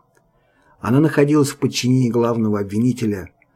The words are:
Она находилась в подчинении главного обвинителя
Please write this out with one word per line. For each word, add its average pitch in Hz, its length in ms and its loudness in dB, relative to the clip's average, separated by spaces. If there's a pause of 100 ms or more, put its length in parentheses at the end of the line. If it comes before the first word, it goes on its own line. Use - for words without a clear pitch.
(800)
Она 123 200 2
находилась 147 500 2
в - 60 -12
подчинении 127 540 0
главного 113 500 0
обвинителя 104 680 -4 (260)